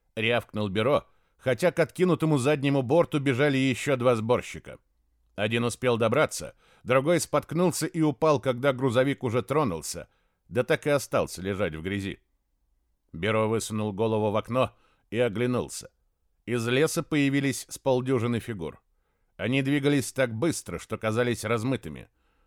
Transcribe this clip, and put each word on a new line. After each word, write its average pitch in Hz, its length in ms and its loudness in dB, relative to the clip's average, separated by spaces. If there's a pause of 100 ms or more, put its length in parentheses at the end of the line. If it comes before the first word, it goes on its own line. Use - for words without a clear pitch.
(160)
рявкнул 110 540 0
Беро, 110 380 0 (300)
хотя 135 340 0
к - 80 0
откинутому 160 580 2
заднему 139 460 2
борту 147 360 2
бежали 135 380 2
ещё 135 400 0
два 120 180 4
сборщика. 107 600 -2 (580)
Один 110 280 0
успел 120 340 0
добраться, 117 560 0 (300)
другой 139 360 2
споткнулся 160 680 0
и 165 140 -4
упал, 151 380 2
когда 127 320 0
грузовик 131 520 0
уже 120 180 0
тронулся, 110 680 -4 (400)
да 117 160 0
так - 220 0
и 151 60 2
остался 120 500 0
лежать 92 320 -2
в 78 80 -10
грязи. 95 380 -4 (960)
Беро 110 320 0
высунул 107 460 -2
голову 107 380 0
в 104 60 0
окно 117 380 -2 (340)
и 104 80 -6
оглянулся. 117 720 -2 (560)
Из 117 220 -2
леса 151 340 2
появились 139 680 0
с - 100 -14
полдюжины 123 600 0
фигур. 85 420 -10 (560)
Они 123 240 0
двигались 139 520 0
так 127 200 0
быстро, 113 460 -4
что - 180 -10
казались 113 460 0
размытыми, 107 640 -4 (380)